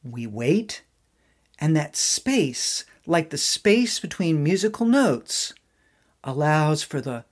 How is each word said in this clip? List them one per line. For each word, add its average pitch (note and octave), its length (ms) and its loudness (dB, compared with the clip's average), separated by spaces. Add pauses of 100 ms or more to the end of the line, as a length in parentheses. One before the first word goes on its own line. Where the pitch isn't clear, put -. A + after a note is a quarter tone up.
We A#2+ 220 -10
wait, B2 580 -2 (760)
and D#3 180 4
that D3+ 180 -2
space, - 880 -2 (200)
like E3 240 0
the C#3+ 80 -8
space A3 640 0
between D#3+ 440 0
musical G3+ 440 0
notes, A#3 680 0 (720)
allows D3+ 580 2
for - 180 -6
the A#2+ 320 -8